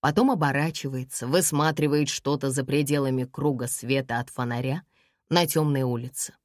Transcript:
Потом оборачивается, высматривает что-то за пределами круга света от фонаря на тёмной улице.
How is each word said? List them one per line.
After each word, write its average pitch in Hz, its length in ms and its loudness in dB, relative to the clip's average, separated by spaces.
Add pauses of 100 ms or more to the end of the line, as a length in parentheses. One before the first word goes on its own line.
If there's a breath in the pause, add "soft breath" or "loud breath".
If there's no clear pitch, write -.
Потом 202 300 4
оборачивается, 139 960 -2
высматривает 151 800 2
что-то 139 420 -2
за 131 140 -2
пределами 139 580 0
круга 127 440 -4
света 127 520 -2
от 120 100 -6
фонаря 123 540 -4 (460)
на 170 180 4
тёмной 151 360 2
улице. 123 600 -6